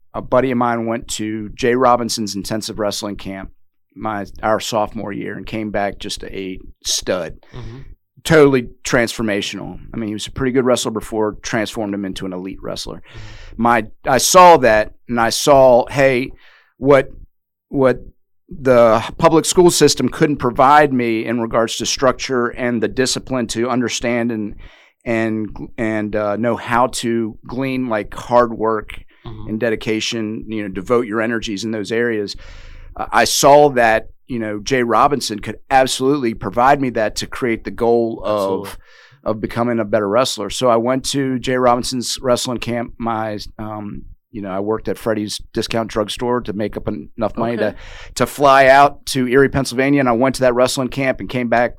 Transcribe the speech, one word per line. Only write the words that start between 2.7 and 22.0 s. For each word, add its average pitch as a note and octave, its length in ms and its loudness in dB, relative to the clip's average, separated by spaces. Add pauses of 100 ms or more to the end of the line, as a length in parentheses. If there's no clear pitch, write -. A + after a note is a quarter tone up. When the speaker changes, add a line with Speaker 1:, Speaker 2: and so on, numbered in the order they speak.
Speaker 1:
wrestling G2+ 380 -4
camp F#2+ 360 -12 (440)
my, G2+ 320 -8 (160)
our A2 160 4
sophomore G#2 520 -4
year G#2 240 -10
and - 120 -14
came A2 240 -8
back G2+ 260 -4
just - 260 -10
a F#2+ 360 -10 (260)
stud. F2+ 540 -4 (120)
Speaker 2:
Mm-hmm. A#2+ 280 -14 (440)
Speaker 1:
Totally C#3 460 6 (140)
transformational. G#2 960 -4 (140)
I - 40 -10
mean, A2+ 100 -6
he G#2 80 -6
was G2+ 100 -10
a - 60 -12
pretty C3 200 -2
good B2 140 2
wrestler B2 260 2
before, G#2+ 520 -4
transformed G#2+ 500 -4
him G2+ 120 -6
into F#2+ 200 -8
an F#2 80 -8
elite F#2 280 -10
wrestler. - 460 -10
Speaker 2:
Mm-hmm. - 540 -14
Speaker 1:
My, A#2 220 4 (240)
I C3 100 4
saw F3+ 400 8
that, A2 360 4 (140)
and A#2+ 140 -2
I A2+ 80 2
saw, C3 580 6
hey, C3 440 0 (460)
what, C3+ 320 4 (600)
what C3 300 2 (500)
the A#2+ 500 6 (200)
public D#3+ 260 6
school F3 240 6
system C#3 400 4
couldn't D3 280 0
provide C#3 540 6
me A#2 320 0
in A#2 160 -2
regards A2+ 380 0
to A2+ 80 -6
structure B2 640 0